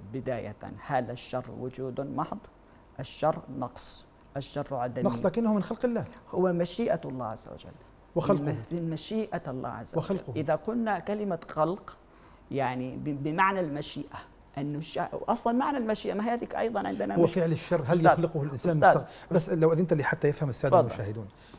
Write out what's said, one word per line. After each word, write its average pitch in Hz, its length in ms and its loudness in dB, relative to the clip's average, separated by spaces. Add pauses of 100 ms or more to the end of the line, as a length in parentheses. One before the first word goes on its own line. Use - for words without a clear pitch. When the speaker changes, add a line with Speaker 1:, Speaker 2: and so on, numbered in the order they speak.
(140)
Speaker 1:
بداية، 120 420 -6 (300)
هل 127 260 -2
الشر 127 340 -6 (140)
وجود 127 420 -6
محض؟ 143 360 -4 (600)
الشر 156 400 0 (200)
نقص، - 460 -8 (320)
الشر 139 380 -6
عدمي. 127 300 -2
Speaker 2:
نقص 233 200 0
لكنه 214 280 4
من 202 100 4
خلق - 220 -4
الله. 233 200 0 (260)
Speaker 1:
هو 180 220 2
مشيئة 175 520 0
الله 131 200 -6
عز 110 220 -8
وجل. - 240 -16 (440)
Speaker 2:
وخلقه. 165 260 4
Speaker 1:
من 143 100 0
مش-، 113 220 -6
من 170 160 -2
مشيئة 175 580 -4
الله 123 220 -6
عز 117 200 -10
وجل. - 80 -2
Speaker 2:
وخلقه. 160 380 -2
Speaker 1:
إذا 156 200 2
قلنا 220 440 -2
كلمة 202 400 -2 (100)
خلق، 160 480 0 (540)
يعني 127 460 -2
ب-، 139 260 -4
بمعنى 190 360 2
المشيئة، 147 580 -4 (400)
أنه 147 220 -4
الش-، - 200 -6 (300)
أصلا 233 240 2
معنى 277 240 2
المشيئة 214 360 -2
ما 208 120 0
هي 233 80 2
هذيك 240 220 -4
أيضا 208 320 0
عندنا - 280 -2
Speaker 2:
هو 170 80 8
Speaker 1:
مش-، 165 100 6
Speaker 2:
فعل 170 180 2
الشر، 165 300 0
هل 127 100 0
Speaker 1:
أستاذ، 165 140 4
Speaker 2:
يخلقه 160 380 4
الإنسان 147 400 0
Speaker 1:
أستاذ، 156 180 10
Speaker 2:
مستق-، - 320 -10
بس 175 160 4
لو 160 240 6
أذنت 165 200 4
لي 147 100 2
حتى - 240 2
يفهم 147 220 0
السادة 139 320 4
Speaker 1:
تفضل. 117 100 2
Speaker 2:
المشاهدون، 107 360 -6 (320)